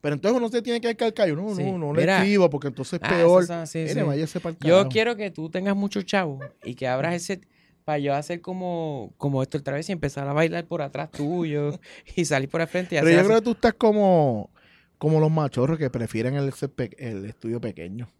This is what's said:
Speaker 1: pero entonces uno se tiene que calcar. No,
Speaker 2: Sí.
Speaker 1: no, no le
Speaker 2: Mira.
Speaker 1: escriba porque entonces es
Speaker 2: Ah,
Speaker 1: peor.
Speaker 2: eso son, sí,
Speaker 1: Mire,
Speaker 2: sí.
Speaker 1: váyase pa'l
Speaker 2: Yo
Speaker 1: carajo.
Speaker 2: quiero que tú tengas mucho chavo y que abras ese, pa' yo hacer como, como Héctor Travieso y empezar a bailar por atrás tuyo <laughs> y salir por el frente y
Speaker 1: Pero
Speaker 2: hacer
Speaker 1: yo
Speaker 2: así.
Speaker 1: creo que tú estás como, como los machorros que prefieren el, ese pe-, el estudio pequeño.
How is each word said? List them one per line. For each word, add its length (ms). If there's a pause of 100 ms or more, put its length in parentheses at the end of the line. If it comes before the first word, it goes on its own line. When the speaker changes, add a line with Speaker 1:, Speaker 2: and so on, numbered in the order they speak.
Speaker 1:
pero 140
entonces 220
uno 120
se 120
tiene 200
que 160
calcar. 320
No, 260
Speaker 2:
Sí. 80
Speaker 1:
no, 140
no 160
le 80
Speaker 2:
Mira. 160
Speaker 1:
escriba 320
porque 180
entonces 280
es 80
Speaker 2:
Ah, 120
Speaker 1:
peor. 280
Speaker 2:
eso 100
son, 140
sí, 120
Speaker 1:
Mire, 140
Speaker 2:
sí. 80
Speaker 1:
váyase 400
pa'l 180
Speaker 2:
Yo 0 (160)
Speaker 1:
carajo. 140
Speaker 2:
quiero 260
que 160
tú 180
tengas 280
mucho 240
chavo 380 (260)
y 100
que 140
abras 260
ese, 240 (460)
pa' 140
yo 140
hacer 280
como, 760
como 260
Héctor 200
Travieso 320
y 0
empezar 340
a 60
bailar 320
por 160
atrás 280
tuyo 680 (160)
<laughs> 220
y 80
salir 240
por 100
el 80
frente 280
y 40
Speaker 1:
Pero 80
Speaker 2:
hacer 60
Speaker 1:
yo 80
Speaker 2:
así. 60
Speaker 1:
creo 120
que 60
tú 60
estás 240
como, 760 (460)
como 240
los 100
machorros 460
que 120
prefieren 460
el, 140
ese 180
pe-, 300
el 260
estudio 380
pequeño. 480 (100)